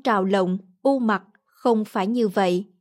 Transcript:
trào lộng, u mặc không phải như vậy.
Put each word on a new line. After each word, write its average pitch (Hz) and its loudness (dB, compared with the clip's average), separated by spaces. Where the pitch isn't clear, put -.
trào 190 0
lộng, 190 0
u 269 0
mặc 214 -2
không 220 -2
phải 190 -4
như 233 0
vậy. 185 0